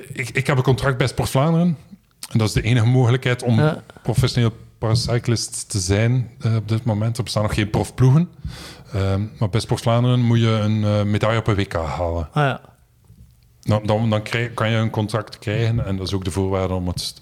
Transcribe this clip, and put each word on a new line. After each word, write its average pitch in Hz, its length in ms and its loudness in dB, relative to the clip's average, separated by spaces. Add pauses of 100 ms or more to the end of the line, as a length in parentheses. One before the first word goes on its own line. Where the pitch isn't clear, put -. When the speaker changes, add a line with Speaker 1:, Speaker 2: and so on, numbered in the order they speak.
(140)
Speaker 1:
ik, 123 160 -6
ik - 180 -4
heb 147 100 2
een 127 60 2
contract 135 340 2
bij 131 100 0
Sport - 220 -4
Vlaanderen. 165 480 2 (540)
En - 60 0
dat 110 100 2
is - 60 -2
de 120 80 0
enige 113 240 2
mogelijkheid 127 580 2
om 120 160 4
Speaker 2:
Ja. 151 240 2 (200)
Speaker 1:
professioneel 117 480 2 (260)
paracyclist 117 920 -2
te 104 100 -2
zijn, 110 500 0 (100)
eh, 113 160 0
op 104 140 -4
dit 110 140 -2
moment. 113 340 -2
Er 110 60 -4
bestaan 107 200 -2
nog 104 100 -2
geen 104 160 0
profploegen. 131 600 2 (640)
Ehm, 98 280 0 (180)
maar 110 100 0
bij 110 100 0
Sport 107 220 -2
Vlaanderen 123 380 2
moet 117 200 4
je 113 80 2
een, 107 360 0
eh, 104 200 2
medaille 107 360 0
op - 80 -4
een 107 80 2
W 98 120 -2
K - 60 -14
halen. 82 580 -4
Speaker 2:
Ah, 147 120 0
ja. 131 180 -2 (1000)
Speaker 1:
Dan, 107 240 0
dan, 110 240 0
dan 107 120 0
krijg, 117 320 -4
kan 110 160 -2
je 113 80 0
een 113 120 0
contract 107 500 -4
krijgen 113 460 -2
en 98 120 -4
dat 92 100 -6
is 95 60 -6
ook 95 120 -2
de 92 60 -4
voorwaarde 95 420 -2
om 90 140 -4
het, - 340 -6